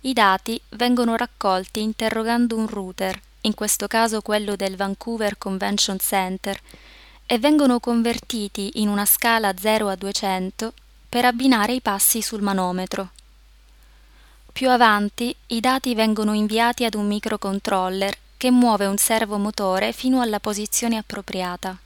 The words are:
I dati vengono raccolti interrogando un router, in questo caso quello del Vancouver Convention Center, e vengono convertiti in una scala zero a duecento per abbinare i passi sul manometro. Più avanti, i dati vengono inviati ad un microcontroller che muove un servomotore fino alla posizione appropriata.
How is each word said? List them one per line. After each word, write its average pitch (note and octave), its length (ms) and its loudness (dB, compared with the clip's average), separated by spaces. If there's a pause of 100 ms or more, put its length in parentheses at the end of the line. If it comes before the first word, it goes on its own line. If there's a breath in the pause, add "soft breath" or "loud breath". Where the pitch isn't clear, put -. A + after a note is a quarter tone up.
I C4 100 -2
dati A3+ 480 4 (100)
vengono A#3+ 460 2
raccolti G3+ 640 -2
interrogando A3+ 760 0
un A3 100 -2
router, F#3+ 500 -6 (240)
in G#3+ 120 -2
questo G#3 340 -4
caso A3 340 0
quello G#3 360 -2
del F#3+ 180 -4
Vancouver G3+ 640 -4
Convention G3 600 -2
Center, F#3+ 640 -4 (680 loud breath)
e A#3+ 140 0
vengono C#4 400 4
convertiti A3+ 1000 -2
in G#3 80 2
una G3+ 160 0
scala A3 520 2
zero G#3+ 300 2
a F#3+ 80 -2
duecento G3 760 -4 (340)
per A#3+ 160 0
abbinare A#3+ 480 4
i B3+ 100 -2
passi G#3 400 0
sul G#3 200 -6
manometro. F#3 720 -2 (1400 soft breath)
Più C4 180 -2
avanti, A#3 640 4 (140)
i A3+ 140 -4
dati B3+ 340 0
vengono G#3+ 380 2
inviati A3 500 0
ad A3 120 -2
un G#3 120 -2
microcontroller G3 1080 -2 (180)
che B3+ 160 0
muove A3+ 360 4
un G3 100 0
servomotore G#3 960 0
fino B3+ 260 0
alla G#3+ 220 -2
posizione G#3+ 560 -2
appropriata. F#3 880 -8